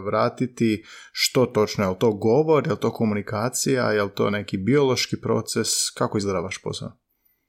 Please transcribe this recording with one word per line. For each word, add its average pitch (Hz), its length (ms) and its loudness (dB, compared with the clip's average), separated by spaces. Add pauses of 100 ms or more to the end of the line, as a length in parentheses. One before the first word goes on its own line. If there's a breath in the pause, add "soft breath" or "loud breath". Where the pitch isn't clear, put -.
vratiti 113 800 0 (300 loud breath)
što - 320 2
točno? 107 380 0
Je 95 60 2
li 92 80 -2
to 117 140 4
govor, 123 560 2
je - 40 0
li 104 80 -2
to 113 140 -2
komunikacija, 113 960 0
je 107 120 2
li 101 80 -4
to 113 180 0
neki 104 280 -4
biološki 127 600 2
proces? 113 500 -2 (220)
Kako - 280 -2
izgleda 98 220 -2
vaš - 200 -8
posao? - 320 -8 (580)